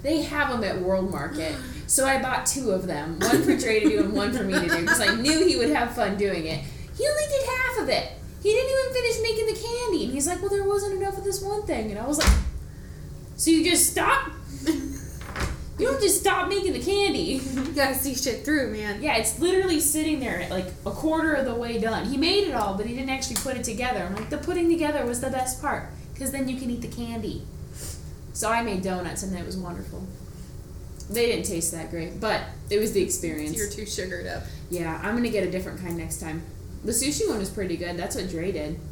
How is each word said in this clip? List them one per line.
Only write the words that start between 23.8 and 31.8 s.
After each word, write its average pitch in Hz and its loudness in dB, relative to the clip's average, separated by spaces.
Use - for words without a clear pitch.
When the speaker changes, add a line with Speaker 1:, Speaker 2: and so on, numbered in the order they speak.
Speaker 1:
I'm 190 -4
like, 220 -6
"The 294 -2
putting 339 0
together 294 2
was 240 -2
the 262 0
best 254 -2
part, - -2
'cause 262 -4
then 269 -2
you 254 -2
can 254 -4
eat 240 -2
the 233 -6
candy." 226 -6
So 214 0
I 233 4
made 196 -2
donuts, 180 -2
and 190 -4
it 170 -6
was 185 -6
wonderful. 180 -8
They 233 2
didn't 180 0
taste 170 -2
that 165 -8